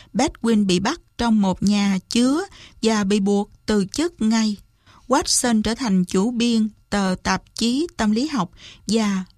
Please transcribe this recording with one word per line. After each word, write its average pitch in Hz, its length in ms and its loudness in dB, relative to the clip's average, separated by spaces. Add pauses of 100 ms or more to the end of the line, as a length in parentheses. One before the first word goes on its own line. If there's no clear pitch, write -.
(140)
Bedwin 220 520 0
bị 185 140 2
bắt 262 220 -2 (160)
trong 226 240 2
một 190 220 0
nhà 202 360 2 (100)
chứa 254 340 0 (380)
và 220 220 0
bị 202 160 0
buộc 202 320 0 (140)
từ 208 280 0
chức 339 280 -4
ngay. 220 360 0 (500)
Watson 247 540 0
trở 214 140 -2
thành 190 300 0
chủ 190 260 0
biên 226 380 0 (200)
tờ 190 340 -2
tạp 190 200 -2 (120)
chí 254 320 -2 (100)
tâm 214 140 0
lý 240 160 -2
học 240 240 -4 (360)
và 202 360 0 (140)